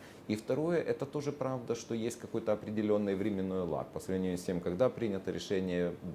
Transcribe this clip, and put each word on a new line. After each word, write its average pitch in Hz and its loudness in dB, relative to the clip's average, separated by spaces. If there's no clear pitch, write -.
И 107 2
второе, 151 0
это 123 0
тоже 135 -4
правда, 127 -2
что 117 -4
есть 117 -2
какой-то 110 0
определённый 104 2
временной 95 0
лаг 71 -2
по - -6
сравнению 92 0
с - -8
тем, 90 0
когда 92 4
принято 101 -2
решение, 90 0